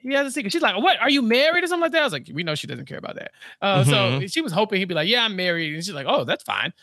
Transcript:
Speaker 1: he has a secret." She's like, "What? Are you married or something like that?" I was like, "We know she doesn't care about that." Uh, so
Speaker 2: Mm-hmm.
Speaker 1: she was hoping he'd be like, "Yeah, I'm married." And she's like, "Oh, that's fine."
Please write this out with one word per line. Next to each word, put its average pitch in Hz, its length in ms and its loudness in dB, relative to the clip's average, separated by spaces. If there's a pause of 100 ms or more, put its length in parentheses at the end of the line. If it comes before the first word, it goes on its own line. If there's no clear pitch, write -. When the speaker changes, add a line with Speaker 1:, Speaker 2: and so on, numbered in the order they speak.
Speaker 1:
he 262 140 -4
has 277 140 2
a - 20 -8
secret." 220 220 -4
She's 330 100 -2
like, 208 180 2
"What? 339 200 4
Are 247 100 2
you 277 100 4
married 285 440 2
or - 20 0
something 339 160 0
like 330 100 2
that?" 320 100 2
I - 20 2
was 240 80 0
like, 135 200 -8
"We 165 120 -4
know 156 100 -2
she - 140 -6
doesn't - 180 -10
care - 120 -12
about - 180 -10
that." - 160 -12 (280)
Uh, 190 220 4
so 123 100 6
Speaker 2:
Mm-hmm. 139 340 2
Speaker 1:
she 311 140 -4
was 269 120 -2
hoping 208 260 2
he'd 190 80 -2
be 175 80 -4
like, 160 140 0
"Yeah, 233 160 2
I'm 214 100 -2
married." 170 400 -2
And 165 100 -8
she's 190 100 -8
like, 135 140 -8
"Oh, 208 140 2
that's - 220 -4
fine." 107 280 -4 (100)